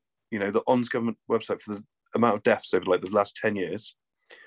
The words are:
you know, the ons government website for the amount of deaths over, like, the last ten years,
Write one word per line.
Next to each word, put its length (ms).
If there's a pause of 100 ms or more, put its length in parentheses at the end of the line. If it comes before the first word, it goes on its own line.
(300)
you 80
know, 120
the 160
ons 220
government 300 (120)
website 320
for 120
the 100 (300)
amount 200
of 80
deaths 320
over, 120
like, 160
the 80
last 260
ten 200
years, 380 (520)